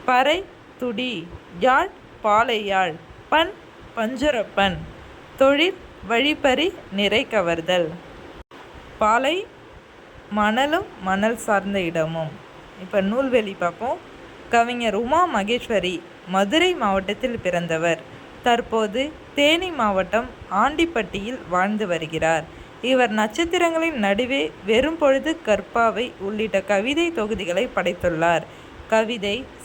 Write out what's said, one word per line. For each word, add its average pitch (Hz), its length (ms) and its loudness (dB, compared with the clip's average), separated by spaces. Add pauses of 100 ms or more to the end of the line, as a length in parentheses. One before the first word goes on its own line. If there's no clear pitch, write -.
பறை 277 400 2 (340)
துடி. 240 480 -6 (340)
யாழ் 269 300 4 (340)
பாலையாழ். 208 720 2 (340)
பண் 330 220 2 (460)
பஞ்சுரப்பன். 226 800 0 (600)
தொழில் 285 380 4 (340)
வழிப்பறி, 277 640 2 (200)
நிறை 202 360 0
கவர்தல். 170 600 0 (1080)
பாலை 269 480 2 (840)
மணலும் 262 560 2 (160)
மணல் 196 340 0
சார்ந்த 196 440 0
இடமும். 165 500 -2 (500)
இப்ப 190 200 -2
நூல்வெளி 220 580 0
பார்ப்போம். 220 400 -4 (520)
கவிஞர் 233 440 2
உமா 277 420 2
மகேஸ்வரி 202 640 -2 (280)
மதுரை 202 460 2
மாவட்டத்தில் 208 640 -2
பிறந்தவர். 170 640 -2 (420)
தற்போது 233 680 0 (240)
தேனி 330 360 4
மாவட்டம் 214 560 0 (240)
ஆண்டிப்பட்டியில் 233 880 0 (100)
வாழ்ந்து 202 380 0
வருகிறார். 160 580 0 (380)
இவர் 247 280 4
நட்சத்திரங்களின் 330 880 0
நடுவே, 233 520 0 (160)
வெறும் 269 320 2
பொழுது, 294 480 2
கற்பாவை 220 760 0
உள்ளிட்ட 202 400 -2
கவிதை 277 520 0
தொகுதிகளை 208 640 -2
படைத்துள்ளார். 175 640 0 (460)
கவிதை, 220 560 0 (200)